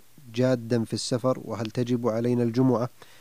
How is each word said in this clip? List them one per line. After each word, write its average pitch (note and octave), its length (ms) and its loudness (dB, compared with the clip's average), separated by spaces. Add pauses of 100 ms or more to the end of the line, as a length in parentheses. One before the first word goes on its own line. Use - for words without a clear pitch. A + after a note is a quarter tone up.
(340)
جادا A#2+ 500 2
في G#2+ 100 -8
السفر؟ B2+ 500 0
وهل A2 280 -6
تجب A#2+ 360 0
علينا A#2+ 360 0
الجمعة، A#2+ 460 2 (320)